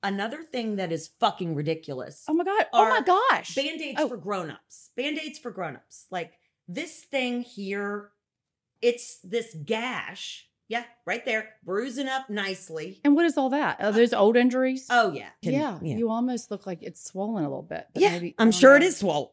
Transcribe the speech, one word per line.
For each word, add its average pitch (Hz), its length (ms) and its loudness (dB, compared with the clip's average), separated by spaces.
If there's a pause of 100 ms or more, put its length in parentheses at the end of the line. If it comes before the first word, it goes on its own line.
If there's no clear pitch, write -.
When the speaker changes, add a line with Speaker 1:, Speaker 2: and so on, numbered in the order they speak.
Speaker 1:
Another 202 400 -4
thing 226 340 -6
that 185 160 -4
is 190 180 -6 (100)
fucking 190 340 0
ridiculous 147 720 -6
Speaker 2:
Oh 302 60 -2
my 339 100 2
God. 403 280 0
Oh 415 120 6
my 466 140 4
Speaker 1:
are - 40 0
Speaker 2:
gosh. 370 520 2
Speaker 1:
Band-Aids 294 460 -4
Speaker 2:
Oh. 302 80 0
Speaker 1:
for 240 80 -6
grown-ups. 175 800 -8
Band-Aids 302 420 -6
for 240 120 -10
grown-ups. - 600 -12
Like, 170 220 -8 (360)
this 294 360 -10
thing 247 380 -2
here, 202 680 -8 (720)
it's 240 400 -2
this 220 320 -8 (100)
gash. 220 840 -8 (200)
Yeah, 233 160 -4 (220)
right 220 180 -4
there. 220 260 -4 (140)
Bruising 240 440 -4
up 262 200 -6
nicely. 190 760 -8
Speaker 2:
And 285 100 8
what 339 120 6
is 311 120 2
all 262 120 0
that? 262 300 0
Are 214 120 2
those 226 200 6
old 220 240 6
injuries? 254 540 2
Speaker 1:
Oh, 226 220 4
yeah. 110 160 -10 (140)
Can, - 100 -2
Speaker 2:
Yeah. 269 300 -2
Speaker 1:
yeah. 151 140 -4
Speaker 2:
You 226 140 0
almost 240 400 -4
look 202 160 -10
like 180 160 -10
it's - 200 -14
swollen 202 420 -4
a 143 40 -4
little 139 140 -8
bit. - 320 -10
But 262 80 2
Speaker 1:
Yeah, 392 100 6
Speaker 2:
maybe, 175 260 -6
Speaker 1:
I'm 226 100 8
Speaker 2:
I - 20 8
don't - 100 2
Speaker 1:
sure 269 100 12
Speaker 2:
know. 285 140 12
Speaker 1:
it 370 40 2
is - 100 0
swollen. 151 340 0